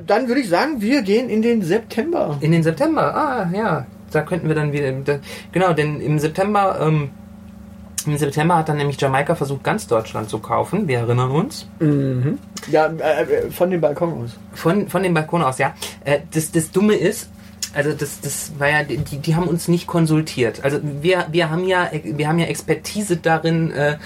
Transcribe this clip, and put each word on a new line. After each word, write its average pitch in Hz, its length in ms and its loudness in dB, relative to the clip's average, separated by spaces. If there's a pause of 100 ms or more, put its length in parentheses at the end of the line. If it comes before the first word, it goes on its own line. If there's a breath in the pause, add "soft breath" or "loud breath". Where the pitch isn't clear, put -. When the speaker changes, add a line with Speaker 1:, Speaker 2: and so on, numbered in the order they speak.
Speaker 1:
dann 220 220 4
würde 262 140 4
ich 214 80 -6
sagen, 226 320 2
wir 254 200 4
gehen 220 280 2
in 214 120 2
den 233 200 4
September. 226 800 0
Speaker 2:
In 156 100 4
den 165 120 6
September, 175 520 2
ah, 247 400 0
ja. 180 300 0 (260)
Da 151 100 2
könnten 156 280 -4
wir 156 60 0
dann 151 180 0
wieder, 143 180 0
da, 139 280 -2 (340 loud breath)
genau, 180 180 4
denn 151 300 0
im 147 180 2
September, 196 600 2
ähm, 156 300 2 (960)
im 147 120 0
September 151 400 2
hat 160 120 0
dann 147 80 0
nämlich 143 220 -2
Jamaika 143 360 2
versucht, 139 280 -4
ganz 196 240 -2
Deutschland 110 420 -2
zu 110 100 -4
kaufen. 117 500 -2
Wir 120 100 2
erinnern 120 320 2
uns. 185 360 -2 (120)
Speaker 1:
Mhm. 139 580 2 (320)
Ja, 156 180 4
äh, 156 360 0
äh, 135 280 0
von 180 200 0
dem 180 80 0
Balkon 151 440 0
aus. 120 80 -8 (220)
Speaker 2:
Von, 170 360 0
von 180 140 -2
dem 180 100 2
Balkon 160 280 0
aus, 131 160 0
ja. 113 160 0 (300 loud breath)
Äh, 143 160 2 (140)
das, 156 180 -2
das 160 200 0
Dumme 202 240 4
ist, - 340 -2 (420 loud breath)
also 147 220 0
das, 147 280 -6
das - 360 -8
war 143 100 0
ja, 151 160 4
die, 139 140 -4
die 147 380 -2
haben 180 120 2
uns 170 200 0
nicht 175 180 2
konsultiert. 156 800 0
Also 143 180 0
wir, 160 480 0
wir 160 220 0
haben 180 160 -2
ja, 180 200 2 (160)
wir 147 240 -2
haben 165 120 2
ja 165 80 2
Expertise 170 680 -2
darin, 165 540 2
äh, 147 340 0